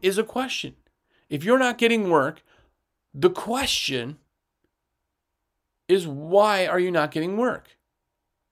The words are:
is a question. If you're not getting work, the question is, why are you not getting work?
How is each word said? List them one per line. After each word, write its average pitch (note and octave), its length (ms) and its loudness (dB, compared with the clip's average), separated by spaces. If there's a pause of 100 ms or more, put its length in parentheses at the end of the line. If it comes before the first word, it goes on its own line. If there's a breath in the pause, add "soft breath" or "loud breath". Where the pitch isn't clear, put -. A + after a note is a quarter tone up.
is F#3+ 160 0
a G#3+ 60 2
question. B3 520 -8 (540)
If D3 120 -6
you're A#3 160 4
not B3 200 0
getting A3+ 320 2
work, D3+ 320 0 (720 soft breath)
the D3+ 160 2
question D3+ 880 -4 (1700)
is, F3+ 180 2
why F#3 600 2
are F3 120 0
you F3+ 120 0
not D3+ 200 0
getting F3 260 -4
work? - 400 -4 (760)